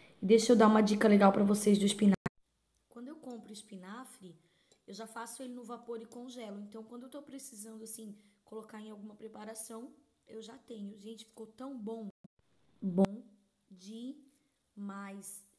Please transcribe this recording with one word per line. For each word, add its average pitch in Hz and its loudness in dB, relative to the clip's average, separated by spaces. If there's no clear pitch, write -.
E 190 -4
deixa 226 6
eu 233 8
dar 214 10
uma 214 8
dica 208 4
legal 202 8
pra 202 2
vocês 202 4
do 202 4
espinafre. 202 4
Quando 240 -18
eu 320 -16
compro 233 -16
espinafre, 196 -18
eu 202 -16
já 208 -14
faço 233 -12
ele 247 -10
no 247 -14
vapor 233 -12
e - -16
congelo. 240 -12
Então, 214 -14
quando 240 -16
eu 262 -18
tô 285 -14
precisando, 220 -16
assim, 220 -14
colocar 220 -16
em 214 -16
alguma 208 -16
preparação, 220 -14
eu 220 -14
já 233 -18
tenho. 208 -14
Gente, 214 -16
ficou - -18
tão 262 -14
bom. 220 -10
Bom 190 2
demais. 202 -16